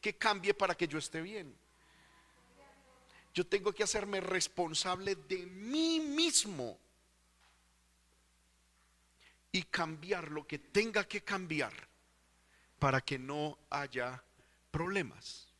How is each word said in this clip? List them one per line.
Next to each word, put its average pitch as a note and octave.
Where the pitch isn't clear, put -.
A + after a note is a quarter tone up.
que G#3
cambie G3+
para F#3+
que E3+
yo D3+
esté D#3+
bien. F3
Yo -
tengo G3+
que -
hacerme G3+
responsable F#3
de F#3
mí C#4
mismo A#3+
y F#3
cambiar D#3+
lo D3+
que D3
tenga G#3
que G3+
cambiar D#3+
para C3
que C#3
no D3
haya B2+
problemas. E3